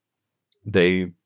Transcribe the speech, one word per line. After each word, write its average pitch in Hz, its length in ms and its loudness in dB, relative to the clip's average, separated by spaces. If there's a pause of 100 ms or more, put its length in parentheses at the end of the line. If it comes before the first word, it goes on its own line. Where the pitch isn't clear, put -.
(680)
they 90 460 0 (140)